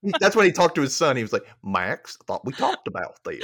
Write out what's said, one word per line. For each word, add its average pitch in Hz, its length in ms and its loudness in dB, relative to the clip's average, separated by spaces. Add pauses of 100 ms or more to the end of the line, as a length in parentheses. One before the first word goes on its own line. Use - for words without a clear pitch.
Max. 196 160 -2
That's 208 160 4
when 220 100 6
he 180 60 6
talked 175 240 2
to 165 60 0
his 135 140 -2
son. 156 220 2
He 120 60 -2
was 107 100 -6
like, 98 120 -2 (180)
Max, 95 580 -4
I - 40 -20
thought - 200 -8
we 131 80 -6
talked - 340 -4
about - 380 -10
this. - 180 -8